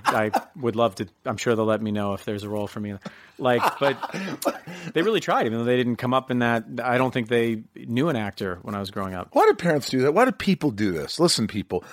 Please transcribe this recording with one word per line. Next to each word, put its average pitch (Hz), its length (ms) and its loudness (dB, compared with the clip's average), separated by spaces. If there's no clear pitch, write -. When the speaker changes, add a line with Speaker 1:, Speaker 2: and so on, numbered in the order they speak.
Speaker 1:
I 110 260 2
would 120 200 -2
love 113 200 2
to, 107 120 -6
I'm 113 120 -4
sure 120 180 0
they'll 110 100 0
let 107 160 0
me 107 100 -2
know 104 220 -2
if 95 120 -8
there's 104 180 -6
a 104 60 -8
role 104 180 -4
for - 120 -12
me." 104 160 -8
Like, 123 220 2
but 139 180 2
they 160 100 2
really 208 160 2
tried, 175 260 2
even 113 140 0
though 117 40 -2
they 123 140 4
didn't 120 200 0
come 127 160 0
up 127 180 0
in 123 80 2
that. 117 260 2
I 123 140 2
don't 127 160 2
think 120 160 -2
they 117 340 2
knew 127 340 -2
an 143 60 0
actor 98 480 -4
when 107 120 -8
I 101 40 -4
was 95 120 -6
growing 95 220 -6
up. 92 200 -8
Speaker 2:
Why 349 120 4
do 427 80 6
parents 156 360 0
do 131 120 2
that? 143 120 4
Why 220 120 6
do 262 60 4
people 170 400 0
do 104 200 0
this? 78 280 -4
Listen, 156 280 4
people, 95 460 -4